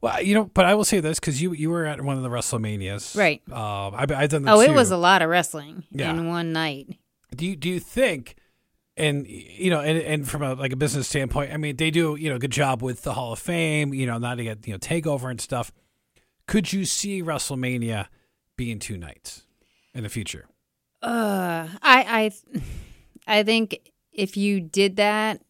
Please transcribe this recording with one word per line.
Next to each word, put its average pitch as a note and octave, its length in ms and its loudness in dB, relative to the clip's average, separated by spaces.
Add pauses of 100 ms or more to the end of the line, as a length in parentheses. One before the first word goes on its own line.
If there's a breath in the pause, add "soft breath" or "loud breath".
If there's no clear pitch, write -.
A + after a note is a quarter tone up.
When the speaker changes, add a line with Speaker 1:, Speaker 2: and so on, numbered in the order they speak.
Speaker 1:
well, A3+ 200 0
you G3 120 4
know, G#3+ 180 6
but F#3 140 8
I F#3+ 80 8
will G#3+ 100 4
say G3+ 160 2
this, D#3 180 0
'cause C#3+ 220 -2
you, F3 140 0
you D3+ 160 -2
were E3+ 160 0
at C#3+ 160 -6
one C#3 160 -2
of C3 40 -4
the B2+ 60 -4
WrestleManias. G#2+ 880 -4
Speaker 2:
Right. F3 240 2 (100)
Speaker 1:
Um, G2+ 460 -6
I've, C#3 160 -2
I've C#3+ 160 2
done D3 140 0
the F3 100 4
Speaker 2:
Oh, G#3+ 80 10
it A#3+ 60 10
Speaker 1:
two. D4+ 80 6
Speaker 2:
was A#3+ 160 6
a F#3 80 0
lot F3 240 6
of D#3+ 80 2
wrestling E3 600 -2
Speaker 1:
Yeah. C#3+ 200 -4
Speaker 2:
in E3 180 -2
one E3+ 240 -2
night. D#3 460 -4 (360)
Speaker 1:
Do D3 120 -4
you, F#3+ 100 -4
do D3+ 140 -4
you F3+ 100 -2
think, G3+ 540 -2 (640)
and, C#3+ 280 0
you C3+ 440 -4
know, D#3+ 100 2
and, D3+ 180 0
and D3+ 300 -4
from D3 140 -4
a, C3+ 100 -2
like, C3 220 -4
a - 20 -6
business C3 320 0
standpoint, C#3 420 -2
I D3 60 -8
mean, D3+ 200 -4
they D#3+ 140 2
do, D#3 300 2
you D#3 80 -4
know, C3+ 80 -2
a A#2+ 40 -4
good C3 120 -2
job C3 300 0
with B2+ 220 -6
the C#3+ 100 -4
Hall B2 180 -4
of F3 60 -8
Fame, D3+ 560 0
you C3+ 100 -2
know, A#2 140 -2
not B2 160 -4
to A#2+ 100 -6
get, A2 220 -8
you A2 80 -8
know, F#2 40 -10
TakeOver D3 520 -2
and A#2+ 100 -8
stuff. - 320 -6 (760)
Could G3 280 0
you G3 100 0
see G3 380 -4
WrestleMania B2+ 840 -4 (500)
being A#2 200 -4
two G2 200 -8
nights - 460 -16 (500)
in B2 80 -8
the G#2 80 -8
future? - 340 -8 (560)
Speaker 2:
Uh, F#3+ 680 -2 (120)
I, A3+ 520 4
I, - 0 - (1040 loud breath)
I G#3+ 60 4
think A3 480 0 (200)
if F#3+ 240 -2
you G3+ 240 2
did G3 360 2
that G#3+ 540 2